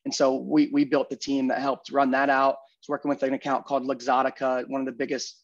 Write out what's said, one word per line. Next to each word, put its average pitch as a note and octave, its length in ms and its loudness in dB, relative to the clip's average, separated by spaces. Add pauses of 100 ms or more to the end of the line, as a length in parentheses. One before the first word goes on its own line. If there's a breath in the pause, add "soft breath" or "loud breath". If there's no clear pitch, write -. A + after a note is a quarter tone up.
And C#3 100 -6
so C3+ 220 4
we, D3 360 2
we C#3+ 120 4
built C3+ 260 0
the C#3 60 -8
team C3+ 320 -2
that B2+ 100 0
helped C3+ 320 -4
run C#3 220 2
that C#3 180 2
out. C3+ 240 4
I - 260 -20
was - 80 -20
working C#3+ 220 -4
with C#3 120 -2
an C3+ 120 0
account C3 320 -4
called C3+ 180 -2
Luxottica, C3 840 0
one C3+ 120 -4
of C3 60 -4
the C3 60 -6
biggest, B2 520 -6